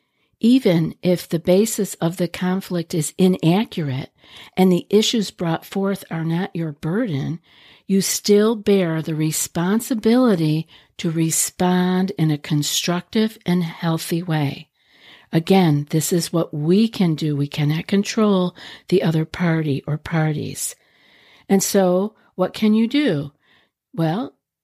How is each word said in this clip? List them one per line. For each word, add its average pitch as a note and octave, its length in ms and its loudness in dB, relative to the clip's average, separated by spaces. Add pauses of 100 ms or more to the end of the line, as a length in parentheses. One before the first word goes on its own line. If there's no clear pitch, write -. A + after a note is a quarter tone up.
(420)
Even G3+ 600 4
if F3 260 0
the E3+ 100 -2
basis F#3+ 560 0
of E3+ 220 -4
the F3 120 -2
conflict F3+ 640 -4
is D#3+ 240 -2
inaccurate F3 920 0 (460)
and F#3 160 6
the E3+ 160 0
issues G#3+ 420 2
brought E3 360 -4
forth G3 440 -4
are E3 140 -4
not E3 300 -4
your E3 180 -6
burden, D#3 680 -4 (460)
you G3 140 2
still G#3 560 2
bear F#3 460 0
the D#3+ 120 -6
responsibility F3+ 1500 0 (320)
to F3 120 -4
respond F3+ 1000 0
in D#3 180 0
a D3 80 0
constructive F3 1080 -2
and F3+ 200 0
healthy E3 580 -4
way. D#3 460 -4 (640)
Again, E3 580 4
this D#3+ 220 -2
is F3 200 -2
what E3 200 -2
we F3 360 2
can F3+ 260 0
do. D3 220 -2
We C#3+ 100 -2
cannot D3+ 400 -2
control G3 680 0 (340)
the F3+ 140 2
other D#3+ 220 0
party D#3+ 600 -2
or D3 120 -4
parties. D3+ 760 -4 (720)
And G3 140 4
so, F#3+ 520 0 (200)
what F#3 200 -2
can G#3+ 180 2
you A3 160 2
do? G3+ 440 -2 (600)
Well, F#3 420 -2 (280)